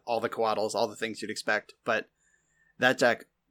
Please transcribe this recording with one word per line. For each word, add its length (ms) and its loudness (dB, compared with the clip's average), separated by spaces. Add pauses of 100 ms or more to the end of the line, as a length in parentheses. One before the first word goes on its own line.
all 160 -2
the 80 -2
Coatls, 480 0
all 120 2
the 100 -8
things 240 -6
you'd 100 -8
expect, 440 -4 (100)
but 240 -2 (680)
that 200 4
deck 280 2 (260)